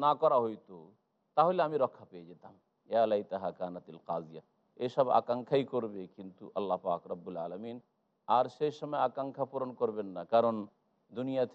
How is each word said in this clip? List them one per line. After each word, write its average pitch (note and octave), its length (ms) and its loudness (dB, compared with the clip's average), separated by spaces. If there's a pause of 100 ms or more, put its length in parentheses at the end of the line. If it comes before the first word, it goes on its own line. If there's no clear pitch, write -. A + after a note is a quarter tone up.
না D3 60 6 (100)
করা D3 240 6
হইতো, G2+ 300 -8 (600)
তাহলে F3 300 4
আমি D3+ 100 -2
রক্ষা A#2+ 340 -2
পেয়ে F2 180 -16
যেতাম। F#2 240 -20 (360)
ইয়া A2+ 220 4
লাইতাহা F#2+ 380 -2 (100)
কানাতিল E2 400 -10 (100)
কাজিয়া, D#2+ 320 -8 (440)
এসব C3 200 2 (140)
আকাঙ্ক্ষাই B2 440 0 (100)
করবে, A2 280 -4 (140)
কিন্তু F#2 280 -16 (120)
আল্লাহ F#2 300 0
পাক E2+ 160 0 (100)
রব্বুল F2 260 -8
আলামিন G2 400 -8 (500)
আর B2 180 4 (100)
সেই D3+ 240 -2
সময় D3 280 -4
আকাঙ্ক্ষা C3+ 440 -6
পূরণ C3 200 -4 (100)
করবেন G#2+ 340 -2
না, F2 60 -6 (120)
কারণ A#2 220 6 (560)
দুনিয়া C3 320 -2 (120)